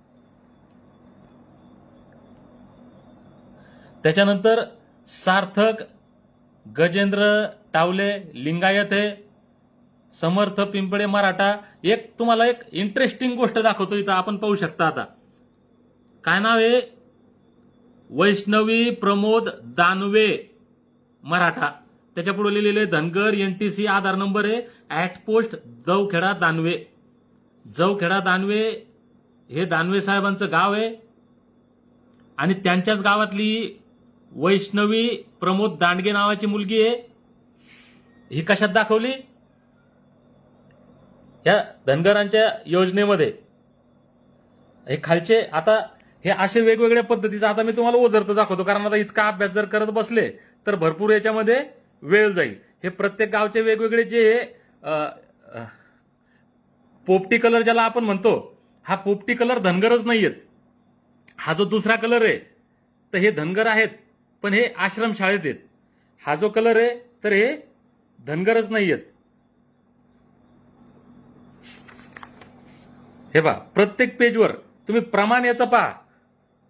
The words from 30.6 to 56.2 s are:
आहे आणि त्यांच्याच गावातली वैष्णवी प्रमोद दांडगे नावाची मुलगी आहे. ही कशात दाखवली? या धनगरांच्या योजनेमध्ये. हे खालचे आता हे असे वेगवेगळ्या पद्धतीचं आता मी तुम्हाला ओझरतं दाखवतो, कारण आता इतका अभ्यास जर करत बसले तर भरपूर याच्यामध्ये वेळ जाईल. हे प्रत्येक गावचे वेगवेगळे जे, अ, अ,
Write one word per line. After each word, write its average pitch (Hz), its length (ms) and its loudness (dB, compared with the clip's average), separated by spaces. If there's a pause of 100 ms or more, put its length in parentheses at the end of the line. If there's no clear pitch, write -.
आहे 226 220 -4 (1400)
आणि 175 160 0
त्यांच्याच 185 460 0
गावातली 214 840 -2 (500)
वैष्णवी 208 760 0 (320)
प्रमोद 190 400 -2
दांडगे 180 320 0
नावाची 202 340 0
मुलगी 208 420 0
आहे. 240 260 -6 (1160)
ही 143 100 -4
कशात 196 280 2
दाखवली? 220 420 0 (2250)
या 190 180 4 (240)
धनगरांच्या 202 640 2 (140)
योजनेमध्ये. 185 680 2 (1600)
हे 147 140 -2
खालचे 170 380 2
आता 202 460 0 (380)
हे 180 40 0
असे 196 320 2
वेगवेगळ्या 226 420 4
पद्धतीचं 214 440 -2
आता 214 160 0
मी 226 80 -2
तुम्हाला 233 260 2
ओझरतं 214 380 2
दाखवतो, 190 280 0
कारण 202 180 0
आता 208 140 -2
इतका 214 320 0
अभ्यास 202 240 -2
जर 208 140 -2
करत 214 260 -2
बसले 220 380 -2 (380)
तर 202 80 0
भरपूर 165 360 0
याच्यामध्ये 220 540 2 (360)
वेळ 208 300 2
जाईल. 139 240 -2 (280)
हे 180 60 -6
प्रत्येक 196 400 -4
गावचे 214 320 0
वेगवेगळे 226 420 0
जे, 226 500 2 (300)
अ, 147 80 -8 (640)
अ, 117 100 -12 (1400)